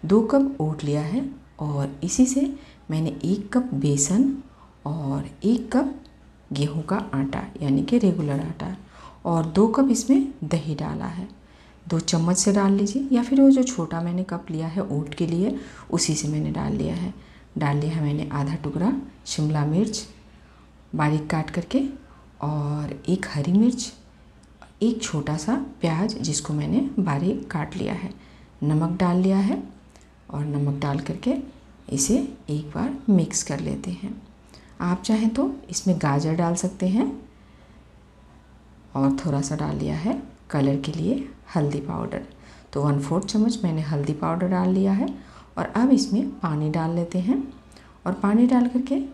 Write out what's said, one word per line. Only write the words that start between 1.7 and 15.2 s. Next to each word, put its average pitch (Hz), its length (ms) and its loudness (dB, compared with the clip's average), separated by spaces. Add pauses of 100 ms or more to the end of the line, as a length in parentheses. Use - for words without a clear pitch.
इसी 214 220 4
से 269 160 2 (480)
मैंने 156 200 0 (140)
एक 202 280 -2
कप 247 220 2
बेसन 151 580 2 (540)
और 143 420 -4 (160)
एक 214 280 2
कप 269 220 2 (580)
गेहूं 147 300 -2
का 190 140 -2 (180)
आटा, 135 280 -2 (200)
यानी 135 200 2
कि 240 160 2
regular 156 420 2
आटा, 160 340 -8 (500)
और 165 220 0
दो 180 220 4
कप 269 220 4
इसमें 269 420 4 (120)
दही 151 300 -2
डाला 151 320 -4
है। 180 220 -8 (580)
दो 165 140 0
चम्मच 170 380 2
से 202 140 4
डाल 196 200 4
लीजिए, 202 400 0
या 233 100 4
फिर 269 180 4
वो 277 100 10
जो 262 120 8
छोटा 165 380 -2
मैंने 175 240 -2
कप 170 260 -6
लिया 160 180 -4
है 170 200 -2
ओट 143 260 -4
के 170 120 0